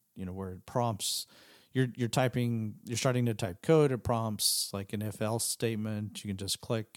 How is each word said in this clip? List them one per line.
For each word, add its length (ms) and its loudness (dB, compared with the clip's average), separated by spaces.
you 100 -8
know, 80 -6
where 160 -6
it 160 -12
prompts, 600 -2
you're, 220 4
you're 120 0
typing, 680 2
you're 120 -4
starting 300 4
to 80 0
type 260 -6
code, 300 6
it 80 -2
prompts, 720 0
like, 200 -6
an 100 -2
if-else 420 -2
statement. 800 -4
You 60 -6
can 80 -2
just 240 -4
click, 360 -2